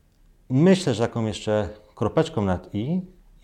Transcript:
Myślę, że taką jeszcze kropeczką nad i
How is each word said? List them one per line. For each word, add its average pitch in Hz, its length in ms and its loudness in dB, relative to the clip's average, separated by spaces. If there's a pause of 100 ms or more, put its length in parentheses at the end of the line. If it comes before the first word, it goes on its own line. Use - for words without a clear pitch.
(500)
Myślę, 165 440 4
że 110 140 0
taką 113 180 -4
jeszcze 107 440 -2 (260)
kropeczką 120 460 -2
nad 95 340 -2
i 151 260 -2 (420)